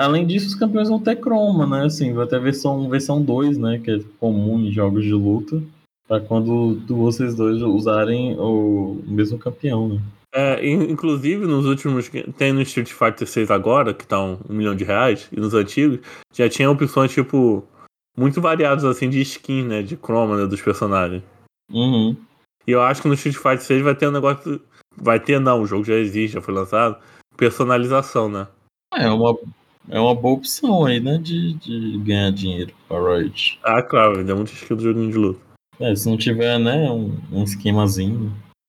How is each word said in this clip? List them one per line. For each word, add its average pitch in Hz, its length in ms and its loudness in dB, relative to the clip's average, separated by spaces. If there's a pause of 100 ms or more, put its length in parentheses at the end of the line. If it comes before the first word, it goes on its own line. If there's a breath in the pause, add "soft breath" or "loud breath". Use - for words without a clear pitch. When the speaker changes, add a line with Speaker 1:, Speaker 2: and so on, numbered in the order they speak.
Speaker 1:
além 151 260 2
disso, 196 220 0
os - 60 -6
campeões 214 340 0
vão 220 120 0
ter 220 160 0
croma, 208 500 2
né? 139 200 0
Assim, 151 260 -2
vai 120 140 0
ter 123 140 0
versão, 139 480 -2
versão 143 340 0
dois, 139 340 2
né? 117 220 -2
Que 113 140 -6
é 104 80 0 (180)
comum 110 420 0
em 104 120 0
jogos 104 320 0
de 104 80 0
luta, 104 500 0 (480)
pra 110 100 0
quando 113 540 0
do-, 120 220 -4
vocês 117 400 0
dois 113 260 0
usarem 110 760 0
o 104 680 0
mesmo 107 320 0
campeão, 120 500 -4
né? 104 120 -2 (340)
Speaker 2:
É, 135 320 0
in-, 151 240 0
inclusive, 160 560 -2
nos 143 200 2
últimos 135 420 -2
ga-, 127 160 -8 (120)
tem 139 160 2
no 135 100 2
Street 127 280 -4
Fighter 113 360 0
seis 110 240 -2
agora, 110 420 2
que - 140 -18
tá 98 140 0
um, 95 180 -4 (100)
um 104 60 -8
milhão 107 200 0
de 95 80 -4
reais, 101 500 0
e - 60 -8
nos 107 160 0
antigos, 123 460 0 (320 loud breath)
já 120 160 2
tinha 135 220 2
opções, 139 420 2
tipo, 127 520 2 (520 loud breath)
muito 139 240 0
variadas, 156 440 2
assim, 131 240 0
de 135 120 0
skin, 135 440 -4
né? 107 180 -2
De 113 140 -10
chroma, 113 400 0
né? 101 100 0
Dos 98 140 -4
personagens. 95 640 0 (480)
Speaker 1:
Uhum. 117 460 2 (500)
Speaker 2:
E - 60 0
eu 123 100 4
acho 135 200 2
que 156 60 0
no 143 60 4
Street 139 220 -4
Fighter 131 260 0
seis 135 200 0
vai 143 120 2
ter 147 140 0
um 143 40 0
negócio, 143 480 -2 (360 soft breath)
vai 113 220 2
ter 139 220 0
não, 127 220 2
o 104 40 -2
jogo 104 180 -4
já 110 100 0
existe, 107 400 0
já - 80 -8
foi 101 120 -6
lançado, 107 420 0 (400 soft breath)
personalização, 123 920 2
né? 98 180 -6 (480)
Speaker 1:
É 117 140 2
uma, 117 300 2 (500)
é 110 120 -2
uma 120 140 4
boa 120 200 2
opção 175 500 0
aí, 127 160 2
né? 139 180 0
De, 170 360 -4
de 113 440 -6
ganhar 104 320 0
dinheiro 92 420 -4 (160)
pra 82 100 -4
Riot. 87 640 0
Speaker 2:
Ah, 113 200 2
claro, 110 340 4
vai 95 80 -4
ter 95 100 -2
muita 107 180 -4
skill - 240 -6
do 110 60 -6
joguinho 113 280 0
de 110 80 -2
luta. 98 220 0 (400)
Speaker 1:
É, 117 160 0
se 104 120 -2
não 110 100 2
tiver, 117 400 0
né, 131 320 2
um, 107 260 -4 (160)
um 98 100 -2
esquemazinho. 101 880 0 (380)